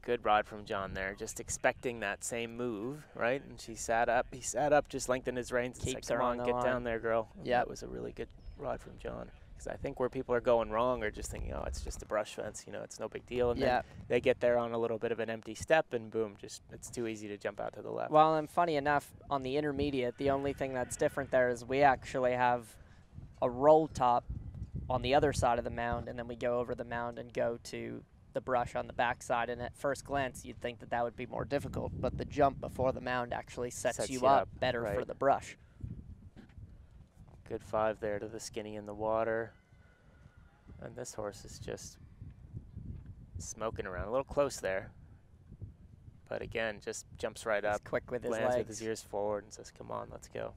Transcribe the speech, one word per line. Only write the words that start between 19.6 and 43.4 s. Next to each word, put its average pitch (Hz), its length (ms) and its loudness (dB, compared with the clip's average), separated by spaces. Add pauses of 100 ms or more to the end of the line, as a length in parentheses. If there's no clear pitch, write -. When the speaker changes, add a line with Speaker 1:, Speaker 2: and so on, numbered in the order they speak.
Speaker 2:
the 139 140 2
only 139 240 0
thing 135 180 -4
that's 123 240 -2
different 143 340 0
there 127 200 6
is 117 120 -2
we 131 200 2
actually 127 500 4
have 123 420 2 (680)
a 131 80 4
roll 151 360 10
top 123 380 4 (640)
on 127 140 0
the 127 120 4
other 143 200 6
side 120 240 4
of 117 60 -2
the 120 60 -2
mound, 117 380 -2
and 123 100 -8
then 117 80 -4
we 120 100 -6
go 120 220 2
over 120 160 0
the 120 100 -6
mound 120 340 -4
and 120 160 -10
go 120 300 0
to 117 380 -8 (300)
the 131 80 -2
brush 123 360 0
on 120 100 -4
the 113 60 -12
backside, 123 580 0
and 120 100 -4
at 120 160 -6
first - 280 -2
glance 135 400 -2
you'd 123 160 -12
think 120 180 -4
that 113 120 -14
that 120 120 2
would 120 140 -2
be 127 100 -6
more 117 180 -4
difficult, 123 560 -2
but 123 160 0
the 127 80 -4
jump 139 360 4
before 127 320 0
the 117 80 -4
mound 123 340 0
actually 123 360 -6
sets 123 260 -2
Speaker 1:
Sets 107 120 0
Speaker 2:
you 131 120 -2
Speaker 1:
you 127 60 4
Speaker 2:
up 135 160 8
Speaker 1:
up, - 180 -8
Speaker 2:
better 123 260 2
for 101 120 0
Speaker 1:
right. 123 80 -2
Speaker 2:
the - 80 -8
brush. 131 440 2 (1900)
Speaker 1:
Good 113 160 -8
five 110 340 0
there 104 220 -2
to 110 80 -8
the 110 100 -10
skinny 107 380 -8
in 104 100 -8
the 104 80 -8
water, 113 580 0 (1300)
and 117 140 -12
this 123 200 -10
horse 104 300 -8
is - 140 -14
just - 400 -10 (1400)
smoking 110 480 -4